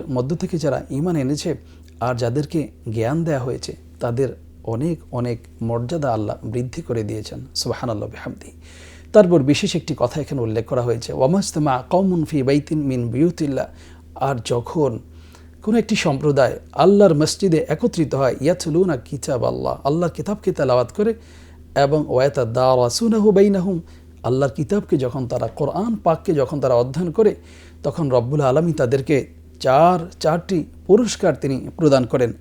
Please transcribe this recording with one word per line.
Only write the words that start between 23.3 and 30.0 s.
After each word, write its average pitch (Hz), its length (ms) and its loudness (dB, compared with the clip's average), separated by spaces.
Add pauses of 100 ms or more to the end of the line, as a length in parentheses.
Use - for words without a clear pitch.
বাইনাহুম, 196 500 2 (420)
আল্লাহর 131 300 0
কিতাবকে 190 440 -2
যখন 127 320 -2
তারা, 117 180 -2
কোরআন 196 500 -2
পাককে 165 360 0
যখন 143 280 0
তারা 127 140 2
অধ্যয়ন 135 360 0
করে, 214 240 2 (480)
তখন 151 260 -2
রব্বুল 127 320 2
আলামিন 147 340 2
তাদেরকে 135 520 0 (340)
চার, 160 380 4 (220)